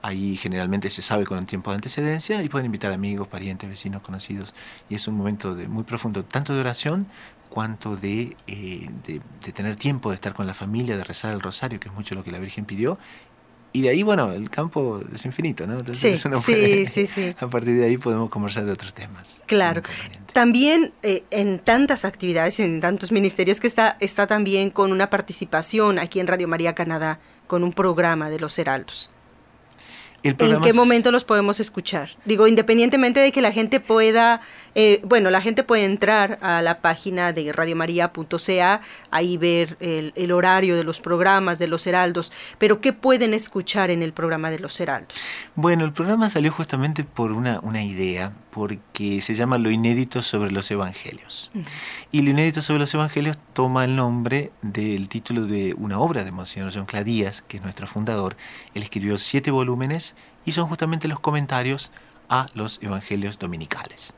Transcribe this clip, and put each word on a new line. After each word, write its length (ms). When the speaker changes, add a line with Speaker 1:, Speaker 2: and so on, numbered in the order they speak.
Speaker 1:
Ahí 360
generalmente 500
se 140
sabe 240
con 100
un 80
tiempo 280
de 20
antecedencia 680
y 60
pueden 160
invitar 260
amigos, 380
parientes, 400
vecinos, 320
conocidos. 540
Y 60
es 120
un 80
momento 400
de, 140
muy 160
profundo, 400
tanto 300
de 60
oración 460
cuanto 460
de, 380
eh, 420
de, 140
de 80
tener 240
tiempo 320
de 60
estar 180
con 140
la 80
familia, 420
de 80
rezar 300
el 80
rosario, 380
que 80
es 60
mucho 200
lo 100
que 60
la 80
Virgen 260
pidió. 340
Y 80
de 80
ahí, 120
bueno, 300
el 160
campo 540
es 120
infinito, 400
¿no? 80
Entonces 440
Speaker 2:
Sí, 100
Speaker 1:
uno 120
Speaker 2:
sí, 120
Speaker 1:
puede, 340
Speaker 2:
sí, 200
sí. 300
Speaker 1:
<laughs> 20
a 100
partir 280
de 80
ahí 140
podemos 320
conversar 340
de 80
otros 220
temas, 340
sin 160
Speaker 2:
Claro. 360
Speaker 1:
inconveniente. 520
Speaker 2:
También, 600
eh, 280
en 280
tantas 480
actividades, 520
en 220
tantos 320
ministerios, 480
que 60
está, 340
está 260
también 440
con 220
una 180
participación 880
aquí 220
en 60
Radio 220
María 260
Canadá, 460
con 180
un 100
programa 560
de 100
los 180
Heraldos. 520
Speaker 1:
El 100
Speaker 2:
¿En 40
Speaker 1:
programa 280
Speaker 2:
qué 60
Speaker 1:
es 60
Speaker 2:
momento 360
los 120
podemos 360
escuchar? 500
Digo, 200
independientemente 720
de 120
que 80
la 120
gente 280
pueda, 600
eh, 280
bueno, 280
la 100
gente 240
puede 220
entrar 560
a 180
la 220
página 500
de 220
radiomaria 580
punto 260
C 220
A, 220
ahí 280
ver 420
el, 360
el 160
horario 440
de 80
los 160
programas 580
de 100
los 180
Heraldos, 460
pero 240
¿qué 100
pueden 400
escuchar 580
en 120
el 100
programa 380
de 80
los 200
Heraldos? 380
Speaker 1:
Bueno, 320
el 80
programa 340
salió 240
justamente 500
por 300
una, 280
una 220
idea, 520
porque 720
se 120
llama 240
Lo 120
inédito 520
sobre 280
los 200
evangelios. 840
Speaker 2:
Ujú. 100
Speaker 1:
Y 100
Lo 80
inédito 300
sobre 200
los 120
evangelios 460
toma 300
el 120
nombre 540
del 480
título 380
de 320
una 220
obra 240
de 80
Monseñor 420
John 100
Cladías, 580
que 160
es 40
nuestro 240
fundador. 500
Él 80
escribió 340
siete 360
volúmenes 640
y 60
son 160
justamente 400
los 140
comentarios 720
a 260
los 280
evangelios 560
dominicales. 800